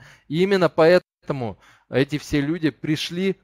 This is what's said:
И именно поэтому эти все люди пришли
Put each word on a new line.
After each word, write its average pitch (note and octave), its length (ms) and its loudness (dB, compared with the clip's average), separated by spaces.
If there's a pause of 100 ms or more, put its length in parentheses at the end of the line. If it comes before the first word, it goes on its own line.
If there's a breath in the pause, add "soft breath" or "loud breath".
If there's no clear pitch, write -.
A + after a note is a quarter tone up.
(260 soft breath)
И E3 160 -2
именно F#3+ 260 2
поэтому D3+ 920 0 (300 soft breath)
эти C#3 300 -2
все D3 220 -4
люди D#3 300 -2
пришли E3+ 720 -4